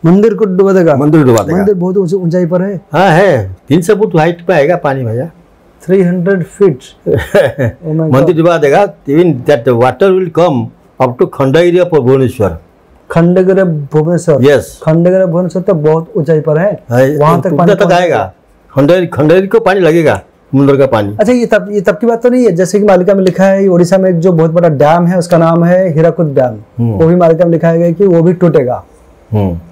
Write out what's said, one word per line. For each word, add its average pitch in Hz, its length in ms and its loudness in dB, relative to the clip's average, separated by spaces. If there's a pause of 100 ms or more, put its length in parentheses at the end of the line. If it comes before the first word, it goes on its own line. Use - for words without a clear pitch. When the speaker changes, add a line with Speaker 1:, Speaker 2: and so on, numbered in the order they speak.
Speaker 1:
मंदिर 208 280 4
को 208 120 -2
डुबा 196 280 0
देगा? 170 220 2
Speaker 2:
मंदिर 147 280 2
डुबा 117 200 2
देगा। 165 140 -4
Speaker 1:
मंदिर 196 180 0
बहुत 180 220 -4
ऊंची-, 190 220 -2
ऊंचाई 180 260 -2
पर 175 160 -2
है। 190 200 -8 (120)
Speaker 2:
हाँ, 180 160 2
है। 151 480 0 (100)
तीन 165 140 2
सौ 208 140 0
फुट 190 200 -2
height 175 320 -2
पे 190 60 0
आएगा 160 220 2
पानी 139 280 -4
भैया। 120 280 -6 (520)
Speaker 1:
three 190 200 0
hundred 180 400 -2
feet? 165 360 -2 (280)
Speaker 2:
<laughs> 135 680 -2 (140)
Speaker 1:
Oh - 20 -8
my 156 100 -4
Speaker 2:
मंदिर 143 260 0
Speaker 1:
God। 170 120 0
Speaker 2:
डुबा 165 200 0
देगा। 160 360 0 (160)
Even 160 160 2
that 139 420 -2
water 127 420 0
will 185 300 -2
come 147 260 0 (360)
up 123 200 -2
to 120 120 0
खंडगिरी 165 460 0
of 175 200 0
Bhubaneswar। 120 580 0 (540)
Speaker 1:
Khandagiri 185 520 2
Bhubaneswar? 156 720 -2
Speaker 2:
Yes। 131 260 2 (220)
Speaker 1:
Khandagiri 175 420 0
Bhubaneswar 180 360 -4
तो 196 120 -2
बहुत 160 420 -2
ऊंचाई 160 240 -2
पर 151 180 -2
है। 190 320 -4
Speaker 2:
हाँ, 151 280 0
Speaker 1:
वहाँ 160 240 2
तक - 40 -6
Speaker 2:
उतना 170 120 -2
Speaker 1:
पानी 175 160 2
Speaker 2:
तक 180 60 -4
Speaker 1:
पहुँच 190 140 2
Speaker 2:
आएगा। 147 400 -2 (420)
Khandagiri, 170 320 2
Khandagiri 165 400 0
को 220 120 2
पानी 196 200 0
लगेगा, 160 380 2
समुद्र 139 600 -2
का 135 80 2
पानी। 107 340 -2
Speaker 1:
अच्छा, 220 140 2
ये 240 120 0
तब, 208 260 -2
ये 208 100 -2
तब 202 160 -2
की 226 100 -4
बात 233 160 -2
तो 247 60 4
नहीं 247 160 0
है? 208 60 2
जैसे 180 280 0
कि 202 60 0
मालिका 190 280 2
में 190 100 0
लिखा 185 200 0
है, 196 240 2
उड़ीसा 180 300 2
में 185 120 0
एक 175 100 0
जो 180 140 0
बहुत 160 180 0
बड़ा 175 180 2
डैम 156 380 2
है, 185 100 0
उसका 175 200 0
नाम 165 260 2
है 180 300 0
हीराकुद 160 420 0
डैम। 120 480 -4
Speaker 2:
हम्म। 117 80 0
Speaker 1:
वो 131 160 0
भी 170 80 2
मालिका 170 300 2
में 170 60 0
लिखा 165 160 0
है 165 260 0
कि 190 120 0
वो 170 160 2
भी 175 120 2
टूटेगा। 147 500 0 (480)
Speaker 2:
हम्म। 95 280 -2 (120)